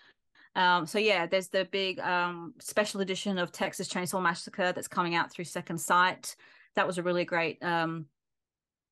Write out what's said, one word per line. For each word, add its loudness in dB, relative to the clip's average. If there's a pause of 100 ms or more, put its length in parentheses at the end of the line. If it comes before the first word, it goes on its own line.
(560)
Um, 4
so -2
yeah, 4
there's 0
the 2
big, -2
um, -2
special 0
edition -2
of -2
Texas -4
Chainsaw -2
Massacre 0
that's -8
coming 0
out 0
through -10
Second -6
Sight. 2 (400)
That 4
was -4
a -4
really 2
great, -2
um, -2 (840)